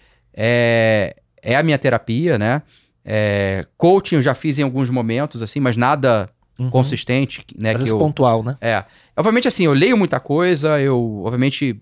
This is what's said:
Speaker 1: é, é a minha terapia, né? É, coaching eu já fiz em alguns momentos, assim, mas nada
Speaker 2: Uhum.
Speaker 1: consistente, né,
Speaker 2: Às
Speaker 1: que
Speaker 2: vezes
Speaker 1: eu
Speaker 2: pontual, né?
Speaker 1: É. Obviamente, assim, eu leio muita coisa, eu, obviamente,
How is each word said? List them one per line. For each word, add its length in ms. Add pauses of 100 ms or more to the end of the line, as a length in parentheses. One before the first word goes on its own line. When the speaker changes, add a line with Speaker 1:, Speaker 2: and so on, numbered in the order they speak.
(340)
Speaker 1:
é, 840 (260)
é 140
a 80
minha 140
terapia, 600
né? 240 (440)
É, 600 (120)
coaching 380
eu 60
já 120
fiz 260
em 40
alguns 260
momentos, 520
assim, 200
mas 160
nada 520 (280)
Speaker 2:
Uhum. 120
Speaker 1:
consistente, 720 (100)
né, 180
Speaker 2:
Às 40
Speaker 1:
que 40
Speaker 2:
vezes 120
Speaker 1:
eu 80
Speaker 2:
pontual, 420
né? 200
Speaker 1:
É. 240 (320)
Obviamente, 280
assim, 200
eu 80
leio 240
muita 240
coisa, 580
eu, 460
obviamente, 560